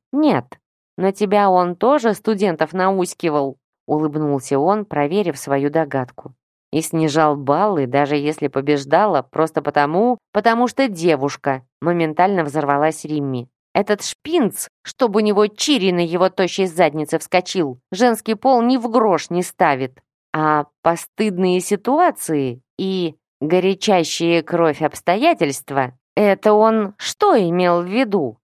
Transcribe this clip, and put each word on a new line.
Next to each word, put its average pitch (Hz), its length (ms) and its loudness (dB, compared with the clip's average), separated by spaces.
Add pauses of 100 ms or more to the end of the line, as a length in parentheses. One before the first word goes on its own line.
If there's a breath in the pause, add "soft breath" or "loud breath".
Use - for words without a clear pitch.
(120)
нет. 254 460 0 (400)
Но 190 140 0
тебя 202 380 2
он 180 260 2
тоже 233 380 2
студентов 180 600 -2
науськивал", 175 840 -2 (280)
улыбнулся 151 720 -2
он, 196 280 0
проверив 156 520 -2
свою 139 320 -2
догадку. 139 640 -4 (380)
"И 156 100 -2
снижал 156 540 2
баллы, 147 500 0
даже 139 300 0
если 147 320 -2
побеждала, 143 720 0
просто 160 400 -2
потому, 160 560 0 (140)
потому 233 360 0
что 269 200 -2
девушка", 143 760 -2 (180)
моментально 175 600 0
взорвалась 147 600 -2
Римми. 139 460 -6 (240)
"Этот 202 300 -2
Шпинц, - 640 -4 (140)
чтобы 220 360 -2
у 214 40 2
него 208 240 2
чири 208 440 0
на 175 120 0
его 175 260 0
тощей 190 380 -2
заднице 156 520 0
вскочил, 170 600 -2 (120)
женский 220 440 0
пол 247 260 2
ни 247 160 2
в 233 120 -4
грош 220 400 2
не 175 140 -2
ставит. 135 560 -2 (340)
А 151 320 0 (160)
постыдные 180 800 0
ситуации 180 1000 -2 (180)
и 185 360 -4 (240)
горячащие 170 1040 2
кровь 165 380 0
обстоятельства — 156 1120 -2 (220)
это 208 380 4
он 214 440 2
что 392 400 0
имел 175 440 2
в 175 40 -6
виду? 190 580 -2